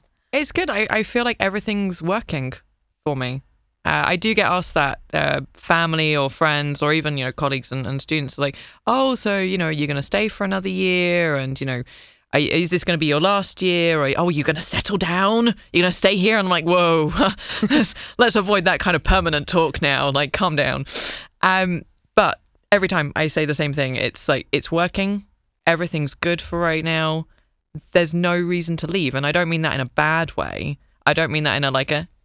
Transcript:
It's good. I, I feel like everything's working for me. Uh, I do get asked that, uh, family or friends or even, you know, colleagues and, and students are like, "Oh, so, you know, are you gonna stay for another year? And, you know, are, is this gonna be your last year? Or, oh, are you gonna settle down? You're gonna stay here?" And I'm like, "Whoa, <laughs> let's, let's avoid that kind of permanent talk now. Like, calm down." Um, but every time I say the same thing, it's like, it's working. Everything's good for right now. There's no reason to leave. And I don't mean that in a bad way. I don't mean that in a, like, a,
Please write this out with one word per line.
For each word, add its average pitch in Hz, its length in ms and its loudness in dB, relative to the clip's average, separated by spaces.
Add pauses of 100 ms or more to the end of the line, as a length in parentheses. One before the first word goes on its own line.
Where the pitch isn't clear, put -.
(320)
It's 285 200 -2
good. 349 180 -2
I, 214 200 -2
I 214 140 2
feel 240 220 -2
like 233 140 0
everything's 196 640 -2
working 160 500 -4 (500)
for 147 120 -2
me. 127 260 -4 (420)
Uh, 156 200 0 (100)
I - 40 2
do 220 180 0
get 202 100 4
asked 175 300 -2
that, 143 260 0 (100)
uh, 143 300 0 (140)
family 160 600 0
or 139 140 0
friends 147 540 0
or 147 100 2
even, 151 240 0
you 131 80 -4
know, 131 60 -4
colleagues 135 400 -4
and, 131 160 -6
and 135 120 -4
students 147 380 -4
are 139 60 -6
like, 139 120 -4 (300)
"Oh, 262 300 2
so, 202 240 0
you 185 180 0
know, 175 80 0
are 160 60 0
you 151 160 -2
gonna 143 160 -2
stay 208 260 0
for - 160 -8
another 190 240 -2
year? 180 640 0
And, 135 240 -4
you 139 60 -6
know, 127 160 -4 (520)
are, 139 60 4
is 165 300 2
this 175 140 0
gonna 170 160 -2
be 156 80 -2
your 147 120 2
last 190 440 0
year? 170 360 2
Or, 139 80 2 (100)
oh, 175 100 2
are 180 40 2
you 147 120 0
gonna 156 180 0
settle - 380 0
down? 196 560 2 (180)
You're 170 80 4
gonna 180 100 2
stay 196 240 2
here?" 214 220 4
And 196 80 0
I'm 185 60 0
like, 165 140 0
"Whoa, 165 460 4 (300)
<laughs> - 300 -4
let's, 277 240 2 (240)
let's 233 160 4
avoid 196 300 2
that 175 140 4
kind 180 160 2
of 143 80 -2
permanent 165 440 2
talk 165 340 0
now. 139 300 2
Like, 139 200 0
calm 170 240 0
down." 135 300 0 (560)
Um, 185 400 0 (340)
but 196 240 4 (320)
every 190 160 4
time 156 280 -2
I 156 120 0
say 156 180 0
the 147 120 -2
same 147 160 -2
thing, 135 240 -2
it's - 320 -2
like, 139 240 0
it's - 180 -2
working. 196 540 -2 (420)
Everything's 165 460 0
good 170 280 -2
for - 180 -6
right 160 260 0
now. 160 400 -2 (680)
There's 170 200 4
no 175 240 2
reason 170 400 -2
to 156 100 -6
leave. 160 280 -2
And 139 100 -2
I 147 60 0
don't 175 180 2
mean 165 140 -2
that 156 100 0
in 135 80 -2
a 127 80 -2
bad 160 480 0
way. - 400 -6 (280)
I 147 80 4
don't 156 180 0
mean 151 140 0
that 120 120 2
in 143 60 0
a, 139 80 0
like, 131 200 -2
a, 151 160 -2 (180)